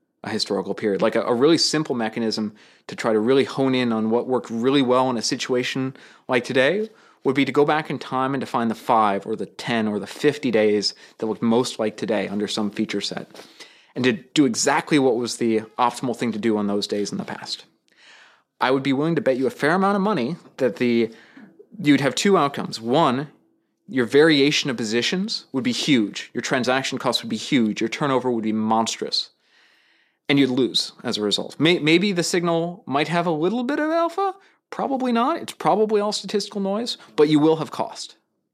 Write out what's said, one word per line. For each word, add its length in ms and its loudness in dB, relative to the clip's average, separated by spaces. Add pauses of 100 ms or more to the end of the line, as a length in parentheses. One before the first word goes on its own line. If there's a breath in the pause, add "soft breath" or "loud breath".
(240)
a 60 -10
historical 460 -4
period. 260 -2
Like, 140 2
a, 60 2
a 120 0
really 240 4
simple 380 0
mechanism 580 -2 (340 soft breath)
to 80 -10
try 180 0
to 60 4
really 260 4
hone 280 0
in 180 0
on 200 0
what 160 0
worked 220 -2
really 320 2
well 280 4
in 80 -2
a 60 -4
situation 720 -2 (320 loud breath)
like 160 0
today 460 2 (340 soft breath)
would 120 0
be 100 4
to 60 -4
go 140 4
back 240 0
in 80 -6
time 380 -4
and 60 -4
to 60 -8
find 220 0
the 60 -2
five 500 2
or 100 -4
the 120 -8
ten 400 -4
or 100 -2
the 80 -6
fifty 460 -2
days 420 2 (240 loud breath)
that 80 -6
looked 160 -4
most 380 2
like 180 -2
today 300 -2
under 200 -4
some 220 -4
feature 320 -4
set, 260 -8 (680 loud breath)
and 80 -4
to 100 4
do 320 2
exactly 540 2
what 160 4
was 220 -4
the 240 0 (180)
optimal 360 0
thing 160 -2
to 60 -6
do 180 0
on 120 -2
those 180 -2
days 260 -4
in 60 -6
the 60 -6
past. 420 -12 (960 soft breath)
I 80 2
would 140 2
be 100 0
willing 220 0
to 60 0
bet 160 2
you 100 0
a 40 0
fair 220 0
amount 220 2
of 80 0
money 320 -2 (220)
that 180 0
the, 360 2 (720 loud breath)
you'd 180 4
have 140 0
two 240 2
outcomes. 420 -2
One, 500 0 (580)
your 180 0
variation 640 4
of 80 -4
positions 720 -2
would 120 -4
be 80 0
huge. 600 0
Your 100 -4
transaction 560 0
costs 240 -2
would 60 -10
be 80 -2
huge. 440 0
Your 80 -2
turnover 420 -2
would 120 -2
be 100 -2
monstrous. 800 -2 (960 soft breath)
And 100 4
you'd 120 4
lose 420 0 (100)
as 140 -4
a 40 -4
result. 380 -4
May-, 200 2
maybe 320 2
the 120 -2
signal 600 -2
might 240 -2
have 160 0
a 60 0
little 320 -2
bit 160 -4
of 120 -2
alpha. 440 -2 (360 soft breath)
Probably 400 -4
not. 260 0
It's 160 -12
probably 480 2
all 100 -2
statistical 480 -6
noise, 380 -4 (180 loud breath)
but 140 6
you 100 4
will 180 4
have 140 -8
cost. 440 -10 (380)